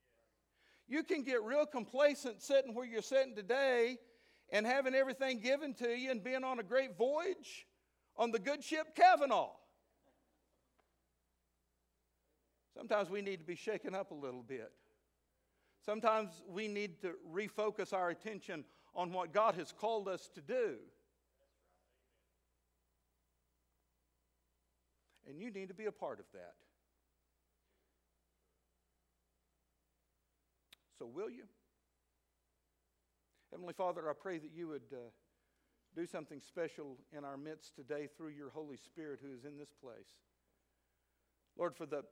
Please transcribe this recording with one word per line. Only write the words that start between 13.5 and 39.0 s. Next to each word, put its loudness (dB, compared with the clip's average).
shaken -6
up -6
a -12
little -8
bit. -10
Sometimes 2
we -4
need -4
to -4
refocus -2
our 2
attention -6
on -2
what -2
God 6
has -6
called -2
us -4
to -16
do. 0
And -14
you -8
need -8
to -14
be -10
a -2
part -6
of -18
that. -16
So -10
will -8
you? -14
Heavenly -10
Father, -2
I 0
pray -6
that -12
you -10
would, -10
uh, -12
do -4
something -10
special -6
in -10
our -8
midst -12
today -6
through -12
your -12
Holy -10
Spirit -12